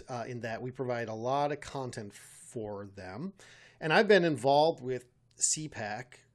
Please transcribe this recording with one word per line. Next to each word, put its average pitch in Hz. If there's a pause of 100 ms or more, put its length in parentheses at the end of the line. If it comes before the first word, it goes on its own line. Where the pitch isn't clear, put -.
uh, 123
in 123
that 113
we 127
provide 120
a 110
lot 135
of 147
content 123
for 104
them. 98 (460)
And 160
I've 202
been 190
involved 143
with 127 (300)
C -
pac, 113 (140)